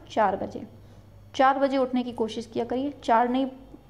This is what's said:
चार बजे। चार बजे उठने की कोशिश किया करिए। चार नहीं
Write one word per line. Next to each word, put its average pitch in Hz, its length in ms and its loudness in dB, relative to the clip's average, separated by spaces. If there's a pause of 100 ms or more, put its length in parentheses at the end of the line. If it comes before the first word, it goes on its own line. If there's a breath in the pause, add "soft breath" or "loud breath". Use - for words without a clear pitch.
चार 196 260 2
बजे। - 320 -10 (680 soft breath)
चार 269 240 4
बजे 269 180 2
उठने 254 260 0
की 240 80 -6
कोशिश 226 340 -6
किया 233 200 -4
करिए। 262 280 -4 (100)
चार 233 260 4
नहीं 262 180 0 (420)